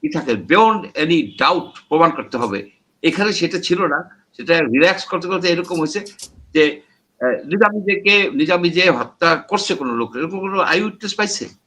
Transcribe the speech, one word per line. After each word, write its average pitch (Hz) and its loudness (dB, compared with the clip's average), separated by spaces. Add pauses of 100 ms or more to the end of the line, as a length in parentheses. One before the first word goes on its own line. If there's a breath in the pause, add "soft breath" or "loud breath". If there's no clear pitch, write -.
ই 151 -2
থাকে, 131 -2
beyond 196 2
any 160 0 (180)
doubt 165 2 (300)
প্রমাণ 160 4
করতে 127 -8
হবে, 101 -4 (340)
এখানে 190 2
সেটা 170 -2
ছিল 180 -2
না। - -6
সেটা 165 0
রিল্যাক্স 156 2
করতে 175 -6
করতে 180 -2
এরকম 170 -2
হয়েছে 156 -2 (540)
যে, 151 2 (400 soft breath)
আহ, 123 -2
নিজামী 208 0
যে 202 -2
কে, 202 2
নিজামী 175 2
যে 180 2
হত্যা 160 0
করছে 196 -4
কোনো 127 -4
লোক, 117 -4
এরকম 165 -6
কোনো 190 -4
আই 170 2
উইটনেস 208 -8
পাইছে? 202 -4 (180)